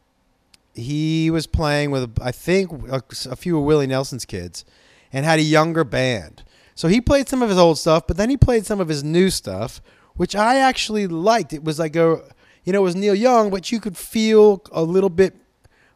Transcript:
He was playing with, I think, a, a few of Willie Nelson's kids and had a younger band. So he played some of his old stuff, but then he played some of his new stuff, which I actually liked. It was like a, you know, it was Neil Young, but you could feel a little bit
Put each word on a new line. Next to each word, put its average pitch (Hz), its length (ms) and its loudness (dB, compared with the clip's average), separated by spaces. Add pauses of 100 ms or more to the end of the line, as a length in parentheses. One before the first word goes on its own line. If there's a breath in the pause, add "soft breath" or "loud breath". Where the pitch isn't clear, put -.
(760)
He 156 560 -2
was 160 160 -2
playing 147 440 -2
with, 127 300 -6
I 123 120 -6
think, 185 380 -2 (200)
a, 131 120 -6 (280)
a 127 60 -10
few 170 220 -4
of 143 60 -2
Willie 147 220 2
Nelson's 131 380 -4
kids 90 400 -12 (480 soft breath)
and 135 120 -4
had 165 140 2
a 156 40 2
younger 156 420 2
band. 123 580 -4 (320 soft breath)
So - 140 -2
he 214 120 4
played 277 280 0
some 262 120 -2
of 240 80 0
his 190 80 0
old 170 220 6
stuff, 160 280 0
but 165 120 -4
then 214 100 0
he 277 80 -2
played 233 300 2
some 202 140 -4
of 170 80 -4
his 147 140 -4
new 170 280 2
stuff, 101 500 -8 (360 soft breath)
which 185 200 -6
I 226 200 2
actually 233 500 0
liked. 175 480 -2
It 151 100 -12
was 156 140 -4
like 160 180 -4
a, 165 260 2 (420 soft breath)
you 180 80 -4
know, 202 80 2
it 196 40 2
was 180 100 0
Neil 202 200 0
Young, 226 340 2
but 190 240 -6
you 233 80 -2
could 196 160 -10
feel 214 720 4
a 165 120 -4
little 185 260 0
bit 180 260 2 (600 soft breath)